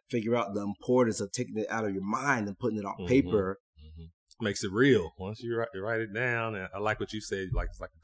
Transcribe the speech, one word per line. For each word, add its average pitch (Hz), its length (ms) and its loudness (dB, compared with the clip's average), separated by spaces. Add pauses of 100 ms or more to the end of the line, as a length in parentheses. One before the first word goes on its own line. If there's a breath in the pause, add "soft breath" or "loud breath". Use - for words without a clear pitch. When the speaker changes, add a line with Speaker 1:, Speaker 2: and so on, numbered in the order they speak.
(100)
Speaker 1:
figure 117 260 2
out 101 180 0
the 101 80 -2
importance 110 580 2
of 101 120 -4
taking 120 260 -6
it 104 120 0
out 110 140 -2
of 101 100 0
your 95 100 -2
mind 120 440 0
and 98 100 -8
putting 107 200 0
it 101 60 -4
on 98 140 -6
Speaker 2:
Mm-hmm. 107 80 -6
Speaker 1:
paper. 110 520 4 (260)
Speaker 2:
Mm-hmm. 82 600 -14
Makes 101 200 -2
it 95 80 -4
real. 113 460 6
Once 101 220 -8
you 117 160 -4
write, 117 180 -2
you 95 60 -8
write 113 200 -2
it 104 140 -6
down, 117 400 0
and 92 200 -6
I 98 40 -8
like 107 220 0
what 104 120 -6
you 107 80 -6
said, 95 340 -6
like, 87 160 0
it's - 100 -14
like 92 160 -10
a - 80 -20